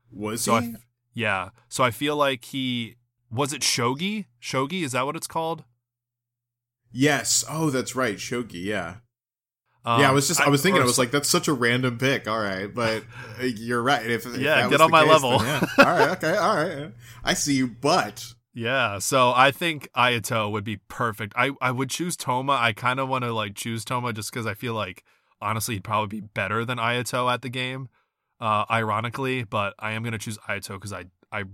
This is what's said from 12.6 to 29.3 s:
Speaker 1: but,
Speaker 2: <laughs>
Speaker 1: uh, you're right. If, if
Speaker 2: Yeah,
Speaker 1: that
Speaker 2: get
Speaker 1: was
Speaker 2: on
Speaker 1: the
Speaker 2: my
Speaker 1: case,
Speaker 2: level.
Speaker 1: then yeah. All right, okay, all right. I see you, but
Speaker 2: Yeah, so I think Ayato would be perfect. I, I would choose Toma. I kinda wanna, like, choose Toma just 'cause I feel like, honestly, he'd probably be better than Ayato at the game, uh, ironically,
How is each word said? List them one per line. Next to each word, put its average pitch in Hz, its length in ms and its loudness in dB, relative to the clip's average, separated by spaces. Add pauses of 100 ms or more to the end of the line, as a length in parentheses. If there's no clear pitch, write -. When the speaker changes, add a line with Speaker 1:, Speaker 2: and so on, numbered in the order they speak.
Speaker 1:
but, 110 300 -2 (180)
Speaker 2:
<laughs> - 180 -14
Speaker 1:
uh, 127 40 -6
you're 120 400 -2
right. 123 260 2
If, 117 160 0
if 123 120 -8
Speaker 2:
Yeah, 135 240 2
Speaker 1:
that 127 80 2
Speaker 2:
get - 20 2
Speaker 1:
was 143 100 6
Speaker 2:
on 160 100 8
Speaker 1:
the - 20 -
Speaker 2:
my 160 100 10
Speaker 1:
case, 156 80 8
Speaker 2:
level. 131 280 6
Speaker 1:
then 123 280 0 (100)
yeah. 180 80 12
All - 140 4
right, - 120 4
okay, 170 260 0
all 185 180 2
right. 160 360 -4 (320)
I 165 100 0
see 147 220 0
you, 131 120 2
but 120 640 0 (200)
Speaker 2:
Yeah, 117 460 -2
so 123 360 4
I 131 160 8
think 160 460 -4
Ayato 117 540 2
would 104 120 -4
be 104 140 -6 (100)
perfect. 110 480 -6
I, 127 240 2
I 127 120 0
would 131 180 -2
choose 165 260 -4
Toma. 131 380 -2
I 117 180 2
kinda 127 340 0
wanna, 127 280 -2
like, 104 220 -4
choose 113 280 -6
Toma 123 300 -4
just 107 180 -8
'cause 117 140 -6
I 107 80 -4
feel 117 220 -6
like, 95 280 -8 (380)
honestly, 110 340 -2
he'd 92 80 -6
probably 107 380 -2
be 107 60 -14
better 104 360 -2
than 123 140 -6
Ayato 123 560 0
at 123 80 -4
the 135 80 -10
game, 127 400 -8 (500)
uh, 107 320 0
ironically, 113 720 -2